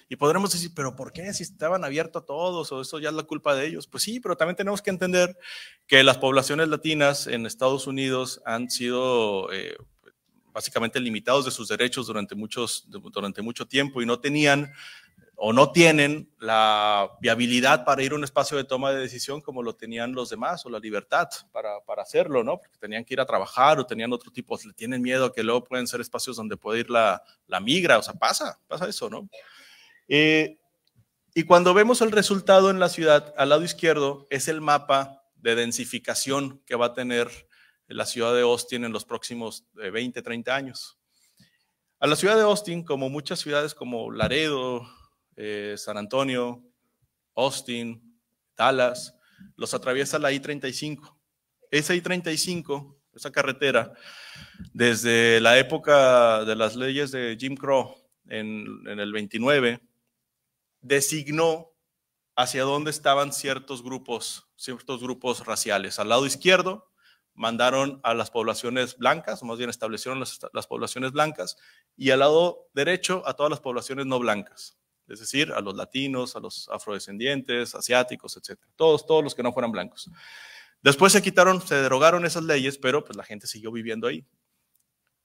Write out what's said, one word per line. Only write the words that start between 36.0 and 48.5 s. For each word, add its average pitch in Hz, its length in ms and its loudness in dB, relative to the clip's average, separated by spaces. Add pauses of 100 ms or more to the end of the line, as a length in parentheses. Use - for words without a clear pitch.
que 123 120 -6
va 120 100 2
a 120 80 -4
tener 120 540 -4 (400)
la 113 180 -6
ciudad 117 280 -2
de 123 80 4
Austin 120 420 0
en 113 80 -6
los 104 120 -6
próximos, 117 600 -12 (160)
eh, 95 80 -8
veinte, 120 320 -8
treinta 117 320 -6
años. 135 420 -10 (1040)
A 139 80 0
la 147 80 6
ciudad 185 220 4
de 220 60 6
Austin, 175 420 0
como 135 260 -4
muchas 147 300 -8
ciudades 147 340 -2
como 113 380 -8
Laredo, 127 760 -2 (480)
eh, 104 400 -8
San 104 200 -10
Antonio, 123 680 -4 (720)
Austin, 117 840 -6 (360)